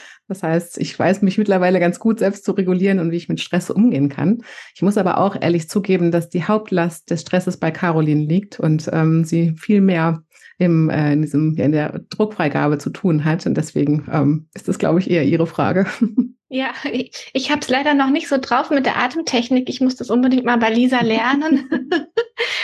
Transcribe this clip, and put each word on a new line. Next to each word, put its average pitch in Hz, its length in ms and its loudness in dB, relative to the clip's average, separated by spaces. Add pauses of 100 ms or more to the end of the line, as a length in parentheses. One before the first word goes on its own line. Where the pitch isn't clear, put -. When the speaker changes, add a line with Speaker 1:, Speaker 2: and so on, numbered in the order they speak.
(280)
Speaker 1:
Das 196 140 -10
heißt, 170 360 -2
ich - 200 -6
weiß 185 240 2
mich 190 160 2
mittlerweile 185 420 2
ganz 175 180 0
gut 220 200 0
selbst 196 260 -2
zu 202 80 0
regulieren 185 460 2
und 165 120 -2
wie 165 60 -2
ich 175 120 -8
mit 160 120 -4
Stress - 300 -4
umgehen 180 380 2
kann. 165 340 0 (320)
Ich - 80 -20
muss 208 160 2
aber 185 200 2
auch 196 220 0
ehrlich 170 280 0
zugeben, 185 420 0
dass 165 180 0
die 170 160 -4
Hauptlast 190 640 -2
des 165 120 -2
Stresses 185 340 -2
bei 160 140 -2
Caroline 156 540 2
liegt 180 360 -2
und, 156 320 0
ähm, 160 320 4
sie 165 340 0
viel 208 220 2
mehr 165 420 2 (360)
im, 165 300 4
äh, 147 240 0
in 151 100 2
diesem, 151 340 0
ja, 113 80 0
in 143 80 2
der 151 280 -2 (100)
Druckfreigabe 151 680 -2
zu - 120 -8
tun 160 340 0
hat. 160 220 -2
Und - 100 0
deswegen, 151 540 -2
ähm, 151 440 0
ist - 140 -12
das, 180 100 -2
glaub 160 200 2
ich, 185 120 0
eher 165 140 2
ihre 165 220 2
Frage. 170 400 0 (140)
<laughs> - 360 -2 (120)
Speaker 2:
Ja, 262 200 -6 (240)
ich, 262 180 -6 (220)
ich 269 180 -4
hab's 294 180 -4
leider 285 260 0
noch 269 140 2
nicht 311 200 0
so 277 100 0
drauf 262 320 -2
mit 269 160 2
der - 160 -2
Atemtechnik. 254 640 -2
Ich - 120 -6
muss 254 160 0
das - 140 -8
unbedingt 254 340 2
mal 240 140 0
bei 226 120 2
Lisa 247 300 2
lernen. 254 680 0
<laughs> - 380 -2 (580)